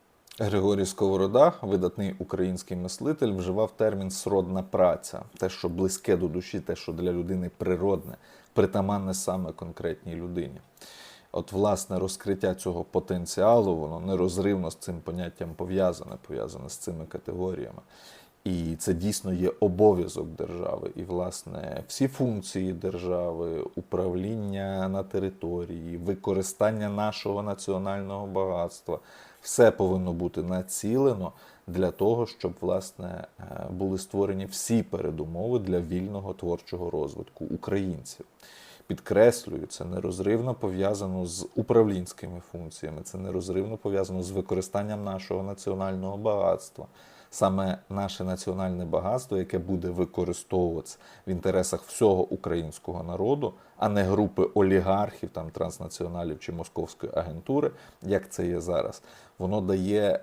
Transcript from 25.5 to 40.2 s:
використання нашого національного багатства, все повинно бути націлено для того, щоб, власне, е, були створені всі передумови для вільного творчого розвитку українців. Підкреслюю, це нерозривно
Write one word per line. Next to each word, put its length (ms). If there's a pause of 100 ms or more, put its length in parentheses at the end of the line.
використання 920
нашого 540
національного 840
багатства, 720 (420)
все 300
повинно 420
бути 300
націлено 880 (340)
для 240
того, 360
щоб, 340
власне, 640 (140)
е, 300
були 280
створені 480
всі 360
передумови 760
для 220
вільного 540
творчого 560
розвитку 540
українців. 800 (600)
Підкреслюю, 800
це 180
нерозривно 720